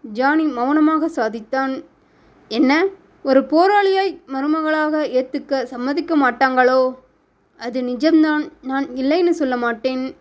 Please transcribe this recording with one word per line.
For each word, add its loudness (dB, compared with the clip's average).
ஜானி 0
மௌனமாக 2
சாதித்தான். -4
என்ன, 2
ஒரு 4
போராளியாய் 2
மருமகளாக -2
ஏத்துக்க -4
சம்மதிக்க -4
மாட்டாங்களோ? 2
அது -6
நிஜம்தான். 2
நான் -4
இல்லைன்னு 0
சொல்ல -2
மாட்டேன். -4